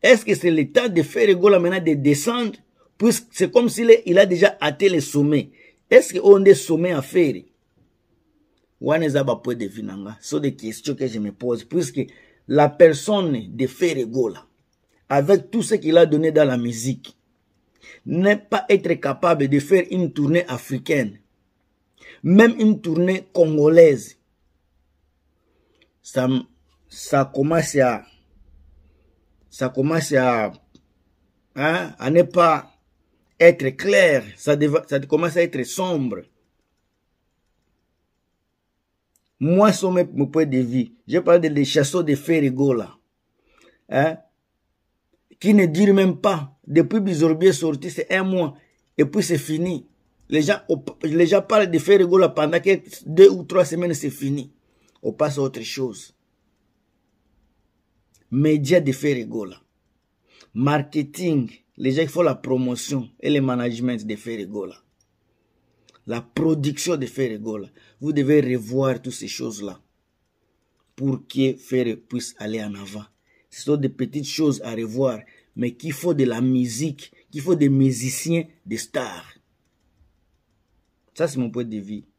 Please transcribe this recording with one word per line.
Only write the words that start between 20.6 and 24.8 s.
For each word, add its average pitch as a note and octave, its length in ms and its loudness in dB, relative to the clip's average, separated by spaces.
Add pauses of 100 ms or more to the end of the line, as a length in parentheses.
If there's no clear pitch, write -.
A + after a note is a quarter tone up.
même A3 360 6
une G#3+ 220 2
tournée F3+ 520 -2
congolaise. D#3 840 4 (1800)